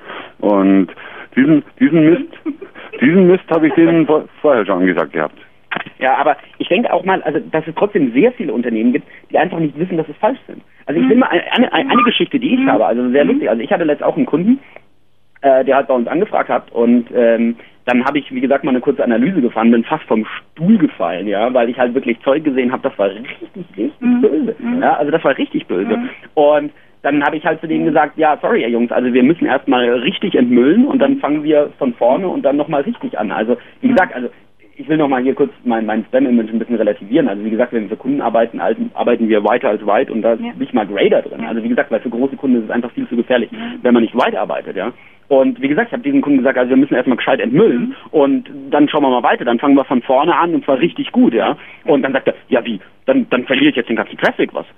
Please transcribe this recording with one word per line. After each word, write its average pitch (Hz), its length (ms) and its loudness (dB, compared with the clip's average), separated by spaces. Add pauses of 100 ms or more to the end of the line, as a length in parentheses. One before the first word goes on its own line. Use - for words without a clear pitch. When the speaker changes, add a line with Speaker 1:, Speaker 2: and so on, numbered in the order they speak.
(400)
Speaker 1:
Und 95 480 4 (480)
diesen, 143 260 4 (160)
diesen 151 320 4
Mist, 214 240 0 (280)
Speaker 2:
<laughs> - 400 -12
Speaker 1:
diesen 185 260 6
Mist 180 240 4
hab 165 120 2
ich 151 100 2
denen 165 320 4
vor-, 151 240 0 (120)
vorher 127 240 4
schon 92 140 0
angesagt 85 320 0
gehabt. 78 240 -4 (640)
Speaker 3:
Ja, 131 160 2
aber 139 220 0 (220)
ich - 100 -6
denke - 240 0
auch 170 100 -2
mal, 185 200 0
also, 151 160 -2 (120)
dass 156 160 -4
es 160 80 -12
trotzdem 160 380 0
sehr 185 180 4
viele 160 220 -8
Unternehmen 117 400 0
gibt, 151 140 -4 (220)
die 139 80 -2
einfach 165 220 0
nicht 147 180 -4
wissen, 180 200 -4
dass 156 100 -4
es 147 100 -14
falsch 240 300 -2
sind. - 140 -18 (240)
Also 147 140 -4
ich 254 60 2
Speaker 2:
Mhm. 262 40 2
Speaker 3:
will - 80 6
mal 254 100 4
eine, - 460 0
eine, 269 180 -2
eine - 120 4
Geschichte, - 360 0
die 143 140 -2
ich - 80 0
Speaker 2:
Mhm. 262 100 0
Speaker 3:
habe, 110 140 2
also 120 240 -2
sehr 139 160 2
Speaker 2:
Mhm. 180 60 0
Speaker 3:
lustig. 262 180 0
Also 113 120 0
ich - 100 -6
hatte 185 120 0
letztens 147 240 0
auch 156 80 -2
einen - 100 0
Kunden, 196 340 0 (840)
äh, 135 240 4
der 135 100 2
halt 139 120 0
bei 135 60 0
uns 120 140 0
angefragt - 420 -2
hat 127 220 -4
und, 117 420 2
ähm, 117 440 2 (280)
dann 123 200 0
habe 143 120 -2
ich, 135 160 -6
wie 127 60 -6
gesagt, 135 240 0
mal 151 80 -2
eine 123 80 0
kurze 135 240 -2
Analyse 123 380 2
gefahren, 113 280 2
bin 117 140 4
fast 156 220 -4
vom 110 200 0
Stuhl 180 520 0
gefallen, 92 500 -2
ja, 107 260 -2
weil 120 140 2
ich 120 100 -6
halt 123 160 0
wirklich 127 280 -2
Zeug 139 240 0
gesehen 127 260 0
habe, 127 160 -4
das 127 100 -6
war 98 120 0
richtig, 151 400 -12 (260)
richtig 226 240 -6
Speaker 2:
Mhm. 240 220 0
Speaker 3:
böse. 285 360 0
Speaker 2:
Mhm. 240 240 -4
Speaker 3:
Ja, 147 120 2
also 147 180 -2
das 165 140 0
war 139 120 2
richtig - 300 -6
böse. 101 300 -2
Speaker 2:
Mhm. 240 120 -8 (240)
Speaker 3:
Und 147 380 2 (300)
dann 147 240 0
habe 160 100 0
ich 151 100 -8
halt 160 140 -2
zu 165 80 -10
denen 160 160 -2
gesagt, 151 340 0
ja, 151 240 2
sorry, 214 200 0
ihr 117 80 -2
Jungs, 117 240 0
also 123 200 0
wir 123 100 4
müssen 160 220 2
erstmal 127 440 0
richtig 127 460 -2
entmüllen 127 500 4
und 139 140 0
dann 139 180 2
fangen 147 260 -2
wir 147 340 2
von 127 180 -2
vorne 151 340 0
und 139 160 -6
dann 139 100 2
nochmal 147 280 -2
richtig 208 360 -8
an. 95 140 -4
Also, 110 240 -4 (240)
wie 131 60 -2
Speaker 2:
Mhm. - 80 2
Speaker 3:
gesagt, 180 200 0
also 120 140 -8 (480)
ich 139 100 -16
will 156 100 0
nochmal 139 240 0
hier 127 140 0
kurz 143 160 0 (140)
mein, 113 200 -2
mein 110 200 -4
Spam-Image 120 460 0
ein 113 80 -4
bisschen 113 180 -4
relativieren. 107 500 0
Also 101 160 -6
wie 110 80 -6
gesagt, 113 220 -2
wenn 113 100 -2
wir 95 60 -10
für - 80 -8
Kunden 135 240 -4
arbeiten, 117 400 -2
alten, 113 320 -4
arbeiten 117 340 0
wir 107 160 2
weiter 117 260 0
als 107 160 -4
weit 104 240 0
und 110 120 -4
da 113 120 2
ist 113 80 -4
Speaker 2:
Ja. 240 160 -8
Speaker 3:
nicht - 160 -8
mal 110 140 -2
Grader 104 340 2
drin. - 200 -12
Speaker 2:
Ja. 226 80 -8
Speaker 3:
Also 113 120 -4
wie 113 80 -4
gesagt, - 220 -2
weil 110 80 -2
für 127 100 -6
große 127 280 -4
Kunden 127 220 0
ist 110 40 -4
es 107 80 -10
einfach 120 200 -4
viel 131 180 -8
zu 117 80 -4
gefährlich, 117 340 -2
Speaker 2:
Ja. 110 60 -14 (240)
Speaker 3:
wenn 123 120 4
man 117 100 4
nicht 107 120 -4
weit 170 200 0
arbeitet, 78 420 -6
ja. 104 160 -6 (360)
Und 135 320 2
wie 135 60 -2
gesagt, 151 200 0
ich - 60 -8
habe 120 100 -8
diesen 139 180 2
Kunden 143 180 2
gesagt, 127 180 2
also 123 120 0
wir 131 60 2
müssen 143 200 2
erstmal 127 220 0
gescheit 135 220 0
entmüllen 127 420 2
Speaker 2:
Mhm. - 140 -6 (160)
Speaker 3:
und 139 380 2 (220)
dann 147 180 4
schauen 151 140 0
wir 135 60 2
mal 123 140 0
weiter, 202 220 0
dann 120 140 0
fangen 143 160 4
wir 135 100 2
von 123 160 -2
vorne 143 340 2
an 165 180 0
und 143 120 -4
zwar 135 140 0
richtig 151 320 -4
gut, 226 220 4
ja. 104 220 0 (300)
Und 143 160 2
dann 135 100 -2
sagt 131 160 -2
er, 117 60 0 (160)
ja 120 160 0
wie, 110 140 -6 (260)
dann, 131 240 2
dann 127 160 -2
verliere 143 240 2
ich 135 60 -2
jetzt 117 140 -4
den 117 60 0
ganzen 104 220 -6
Traffic, 165 360 -2
was? - 120 -8 (120)